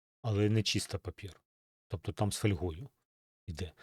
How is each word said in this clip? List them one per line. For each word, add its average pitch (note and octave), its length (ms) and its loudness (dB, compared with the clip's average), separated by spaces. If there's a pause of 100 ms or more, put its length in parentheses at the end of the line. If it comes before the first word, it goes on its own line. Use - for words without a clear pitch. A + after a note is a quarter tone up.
(220)
але G#2 260 4
не A2 140 6
чисто - 360 -2
папір. - 420 -12 (480)
Тобто - 240 -6
там G2+ 200 0
з - 40 -4
фольгою F2 540 0 (580)
йде. D#2+ 240 -8 (100)